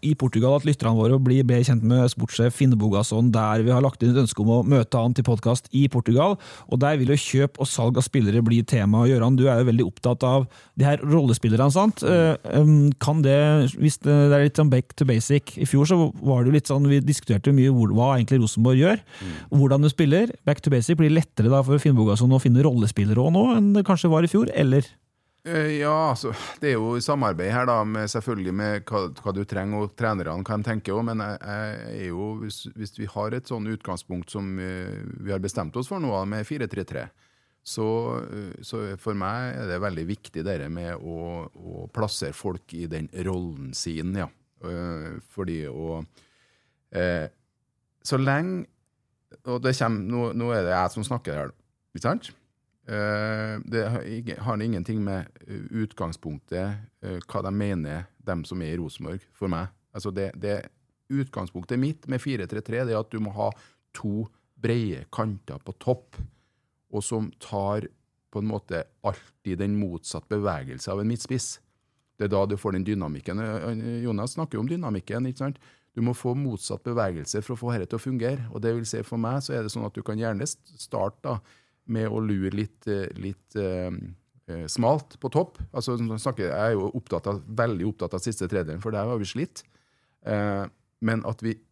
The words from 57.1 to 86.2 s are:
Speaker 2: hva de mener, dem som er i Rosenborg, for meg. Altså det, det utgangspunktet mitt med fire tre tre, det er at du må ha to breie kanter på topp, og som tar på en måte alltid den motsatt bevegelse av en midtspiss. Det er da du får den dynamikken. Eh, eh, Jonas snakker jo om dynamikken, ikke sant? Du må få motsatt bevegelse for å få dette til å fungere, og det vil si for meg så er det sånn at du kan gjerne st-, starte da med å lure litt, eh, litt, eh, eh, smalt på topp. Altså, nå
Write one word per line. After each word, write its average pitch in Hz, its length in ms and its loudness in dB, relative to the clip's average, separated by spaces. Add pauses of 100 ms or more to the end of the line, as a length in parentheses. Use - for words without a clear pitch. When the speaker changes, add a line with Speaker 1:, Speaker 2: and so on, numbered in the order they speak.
Speaker 2:
hva 98 240 -8
de 95 80 -6
mener, 90 540 -4 (180)
dem 85 200 -6
som 90 180 -10
er 78 100 -6
i 85 60 -6
Rosenborg, 82 420 -10 (120)
for 98 160 -6
meg. 87 200 -4 (240)
Altså 104 180 -10
det, 98 240 -6
det 104 360 -8 (400)
utgangspunktet 123 680 -6
mitt 143 300 -6
med 131 120 -4
fire 117 260 -6
tre 104 140 -8
tre, 117 240 -6
det 117 100 -4
er 107 60 -2
at 113 100 -10
du 110 100 -6
må 104 120 -6
ha 107 180 -4 (420)
to 107 360 -6 (300)
breie 117 540 -4
kanter 101 480 -8
på - 180 -14
topp, - 380 -4 (760)
og 104 120 -6
som 110 340 -6
tar 101 440 -4 (500)
på 110 80 -8
en 107 80 -4
måte 95 360 -6 (200)
alltid 92 540 -8
den 101 180 -4
motsatt 87 520 -8
bevegelse 80 640 -6
av 98 100 -4
en 104 80 -2
midtspiss. 120 500 -6 (640)
Det 107 40 -2
er 101 80 -2
da 98 140 2
du 101 100 -4
får 101 160 -6
den 92 120 -4
dynamikken. 90 540 -6
Eh, 110 300 -8
eh, 117 360 -8
Jonas 113 320 -6
snakker 160 200 -8
jo 107 80 -6
om 131 40 -6
dynamikken, 131 600 -6
ikke 131 160 -8
sant? 139 140 -8 (360)
Du 120 60 -8
må 120 140 0
få 123 200 -4
motsatt 131 500 -6
bevegelse 104 580 -4
for 127 100 -10
å 113 80 -10
få 120 120 -6
dette 101 200 -6
til 113 80 -6
å - 0 -
fungere, 127 480 -6
og 107 140 -10
det 113 120 -2
vil 117 120 -6
si 110 160 -8
for 117 160 -10
meg 123 240 -4
så 139 140 -10
er 113 80 -6
det 107 80 -8
sånn 113 120 -8
at 104 80 -10
du - 100 -10
kan 107 140 -8
gjerne 110 320 -4
st-, - 320 -16
starte 101 440 -6
da 127 140 -6 (500)
med 113 240 -4
å 113 80 -4
lure 98 320 -2
litt, 101 340 -8
eh, 98 300 -6
litt, 98 400 -12
eh, 92 320 -6 (600)
eh, 82 200 -10
smalt 139 500 -2
på 123 140 -8
topp. 175 240 -2 (160)
Altså, 123 240 -6
nå 113 240 -6